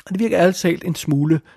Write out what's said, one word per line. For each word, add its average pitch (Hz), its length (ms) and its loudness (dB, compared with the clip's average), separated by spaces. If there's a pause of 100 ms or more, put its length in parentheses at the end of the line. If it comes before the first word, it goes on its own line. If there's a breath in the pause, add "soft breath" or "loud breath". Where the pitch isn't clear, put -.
Og - 60 -16
det 190 80 -4
virker 220 200 0
ærligt 185 180 4
talt 170 260 -2
en 175 120 -4
smule 151 460 0 (160 soft breath)